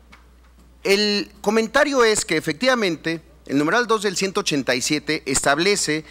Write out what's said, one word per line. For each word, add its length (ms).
el 480
comentario 640
es 220
que 120
efectivamente 880
el 100
numeral 300
dos 160
del 140
ciento 240
ochenta 340
y 80
siete 420
establece 880